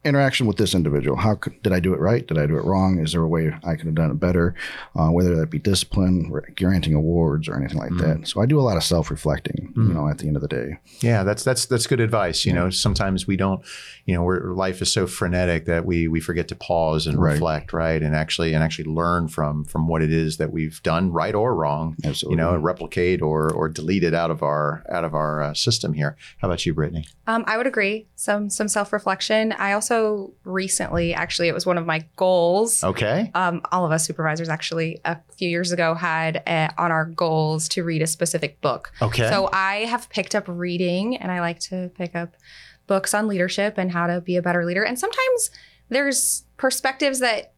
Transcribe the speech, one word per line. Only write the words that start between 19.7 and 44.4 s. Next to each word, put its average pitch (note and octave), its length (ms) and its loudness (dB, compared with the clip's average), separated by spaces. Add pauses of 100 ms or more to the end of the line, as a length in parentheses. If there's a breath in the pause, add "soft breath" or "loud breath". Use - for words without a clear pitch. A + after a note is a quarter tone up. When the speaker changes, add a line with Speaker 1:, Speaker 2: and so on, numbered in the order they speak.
Speaker 2:
what D#2+ 140 2
it D#2 100 2
is D#2+ 280 0
that D#2+ 120 -2
we've D#2 320 -6
done, E2+ 300 0
right E2 220 -2
or A2+ 200 0
wrong, D#2+ 500 -2
Speaker 1:
Absolutely. D2 280 -2
Speaker 2:
you D#2+ 100 2
know, F2 140 2
replicate F2 640 0
or, D#2 320 0
or D#2+ 160 0
delete D#2+ 340 0
it E2 120 2
out E2 160 0
of D#2 120 -2
our, D2+ 480 0
out E2 140 -2
of D#2 100 -4
our, D2+ 280 0
uh, D2 100 -2
system - 400 -2
here. D2 240 -2 (220 loud breath)
How G2+ 100 -2
about E2+ 160 -4
you, E2+ 80 0
Brittany? D#2 340 -4 (200)
Speaker 3:
Um, A3+ 200 -2
I A3 120 0
would B3 80 -2
agree. A3 400 -2 (100)
Some, G#3 320 -2
some G#3 180 -2
self-reflection. G#3 920 0
I G3 140 0
also G#3+ 600 0 (120)
recently, F#3 680 -2
actually, E3+ 340 0
it D#3 60 0
was F3 120 -4
one F3+ 120 2
of E3 80 -4
my D#3+ 180 -2 (120)
goals. F#3 680 4
Speaker 2:
Okay. A2+ 500 0
Speaker 3:
Um, F3 260 0 (120)
all F3+ 120 2
of D#3 80 2
us D#3+ 120 2
supervisors D#3+ 440 -4
actually E3 560 -4
a E3 120 -2 (200)
few F3+ 120 -2
years F3 240 -2
ago E3+ 220 2
had D#3+ 520 -2
a, D#3+ 320 2
on E3+ 120 0
our D#3+ 160 2
goals D#3+ 640 0
to F#3 140 -2
read D#3+ 180 0
a D#3+ 40 2
specific D#3+ 540 -2
book. - 320 -2 (100)
Speaker 2:
Okay. A2+ 260 2
Speaker 3:
So G2 240 2
I G3 340 0
have A#3 240 -4
picked - 240 -4
up G3+ 140 0
reading, F3+ 680 -2
and F3+ 140 -6
I F3+ 100 -2
like E3+ 180 -2 (120)
to F3+ 260 -6
pick F3 200 -8
up E3+ 200 -8 (520 loud breath)
books G3 260 0
on G#3+ 140 0
leadership G3 500 -2
and F3+ 140 0
how E3+ 160 0
to F3 120 -2
be F3 160 -2
a F3 60 2